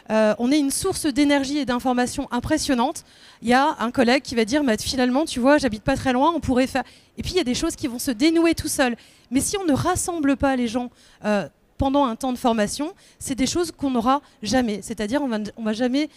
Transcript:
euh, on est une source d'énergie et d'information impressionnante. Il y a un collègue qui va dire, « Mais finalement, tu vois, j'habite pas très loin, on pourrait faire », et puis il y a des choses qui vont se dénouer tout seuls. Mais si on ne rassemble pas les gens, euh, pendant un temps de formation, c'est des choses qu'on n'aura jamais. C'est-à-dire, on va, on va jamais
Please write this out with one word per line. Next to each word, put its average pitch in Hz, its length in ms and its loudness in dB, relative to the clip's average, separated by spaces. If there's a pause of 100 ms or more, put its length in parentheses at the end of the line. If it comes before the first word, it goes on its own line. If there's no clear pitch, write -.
(120)
euh, 214 280 4
on 240 140 0
est 311 80 4
une 277 100 0
source 370 360 -2
d'énergie 285 520 2
et 277 60 -2
d'information 247 680 -2
impressionnante. 269 760 -2 (380)
Il 214 60 -4
y 240 60 4
a 285 260 4
un 226 100 -2
collègue 247 320 2
qui - 140 -8
va 226 80 2
dire, « 277 180 0
Mais 226 160 2
finalement, 254 460 0
tu 262 160 -6
vois, 285 180 6
j'habite 220 240 -2
pas 269 140 0
très 262 160 0
loin, 269 200 2
on 320 60 4
pourrait 254 300 2
faire », 262 160 -4 (340)
et - 40 -8
puis - 100 -6
il 359 60 0
y - 20 4
a 294 40 2
des 240 100 0
choses 330 200 -2
qui - 140 -6
vont 233 100 -8
se 277 140 -2
dénouer 330 420 4
tout - 140 -6
seuls. 247 260 0 (380)
Mais 262 80 2
si - 160 -2
on 392 80 -6
ne 311 80 2
rassemble 320 640 0
pas 269 180 0
les 247 140 -2
gens, 247 220 -6 (340)
euh, 196 240 -2 (280)
pendant 269 280 2
un 226 100 0
temps 254 200 -4
de - 20 -4
formation, 226 560 -2 (260)
c'est - 160 -8
des 247 120 0
choses 330 260 -2
qu'on 277 160 -4
n'aura 254 320 2 (220)
jamais. 214 400 0
C'est-à-dire, 220 400 -4
on 269 60 -2
va, 220 100 -2 (180)
on 233 60 -12
va 214 100 0
jamais 254 440 -2